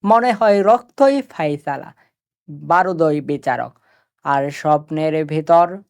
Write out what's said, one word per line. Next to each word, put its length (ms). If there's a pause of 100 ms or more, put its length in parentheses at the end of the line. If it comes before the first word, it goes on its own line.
মনে 280
হয় 300
রক্তই 600
ফাইসালা, 720 (540)
বারুদই 720
বিচারক, 580 (460)
আর 260
স্বপ্নের 760
ভিতর 540 (120)